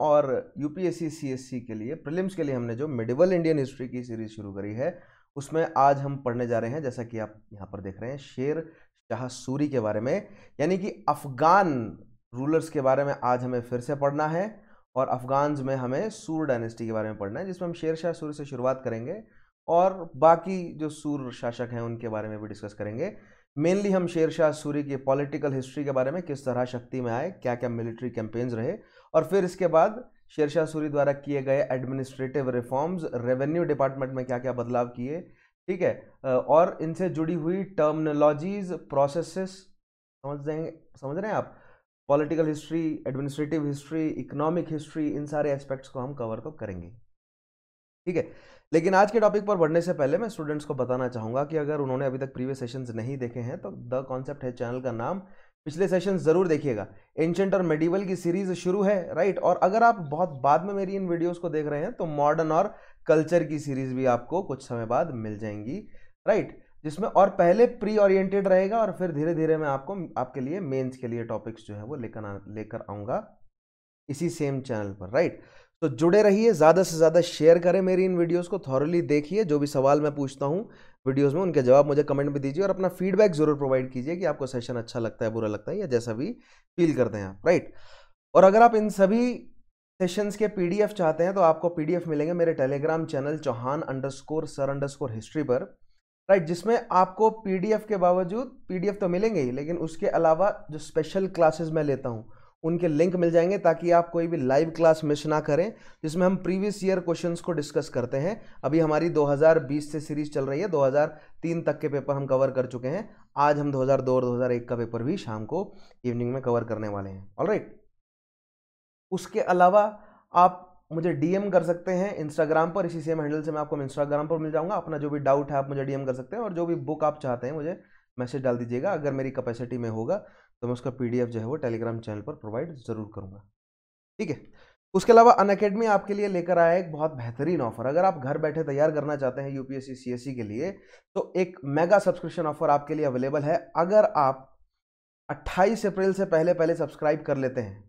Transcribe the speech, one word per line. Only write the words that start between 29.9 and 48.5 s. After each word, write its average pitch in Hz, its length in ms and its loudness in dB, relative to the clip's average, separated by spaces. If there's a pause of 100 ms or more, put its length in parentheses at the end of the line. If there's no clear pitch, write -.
शेर 147 180 0
शाह 156 160 0
सूरी 151 240 -6
द्वारा 143 260 2
किए 143 280 -4
गए 135 180 2 (100)
एडमिनिस्ट्रेटिव 131 760 -4
रिफॉर्म्स, 131 540 -2 (120)
रेवेन्यू 131 480 0
डिपार्टमेंट 135 500 -2
में 131 120 -6
क्या-क्या 123 280 -4
बदलाव 120 340 -2
किए, 123 320 -8 (480)
ठीक 185 140 -4
है, 127 120 2 (300)
अ, 135 40 -4
और 143 540 4
इनसे 165 280 -4
जुड़ी 160 260 -2
हुई 175 280 -2 (140)
टर्मिनोलॉजीज, 151 960 0 (180)
प्रोसेसेस, 147 600 -2 (720)
समझ 143 220 -8
जाएंगे, 156 280 -6 (280)
समझ 139 160 -8
रहे 208 140 -4
हैं 165 60 0
आप? - 180 -6 (540)
पॉलिटिकल 151 380 2
हिस्ट्री, 160 360 -4 (240)
एडमिनिस्ट्रेटिव 143 600 -4
हिस्ट्री, 156 420 -4
इकोनॉमिक 156 640 -4
हिस्ट्री, 151 380 -6
इन 147 180 -6
सारे 147 240 -2
एस्पेक्ट्स 139 380 -6
को 135 100 -10
हम 135 160 -8
कवर 113 240 -6
तो - 140 -12
करेंगे, 92 380 -10 (1160)
ठीक 180 80 -4
है। 147 120 0 (440)